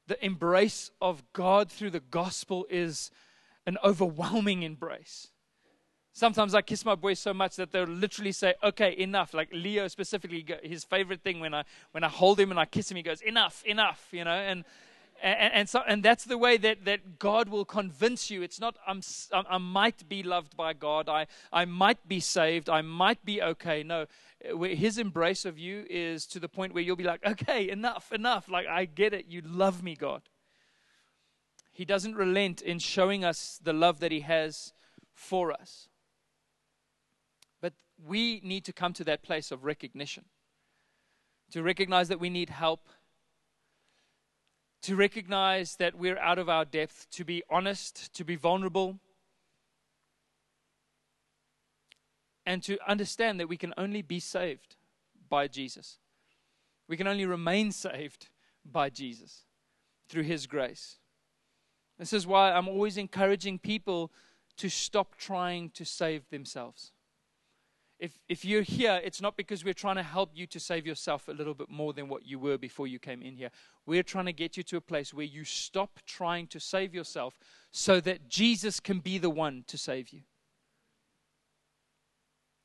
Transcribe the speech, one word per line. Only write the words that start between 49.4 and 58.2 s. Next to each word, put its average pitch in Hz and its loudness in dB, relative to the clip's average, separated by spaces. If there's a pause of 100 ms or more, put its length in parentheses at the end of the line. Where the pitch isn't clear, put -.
and 180 0
to 202 -4 (100)
understand 208 0
that 165 -4
we 175 -6
can 175 -8
only 202 -4
be 170 -6
saved - -6 (540)
by 143 2
Jesus. - -12 (880)
We 160 -8
can 190 0
only 196 0
remain 185 0
saved - -10 (420)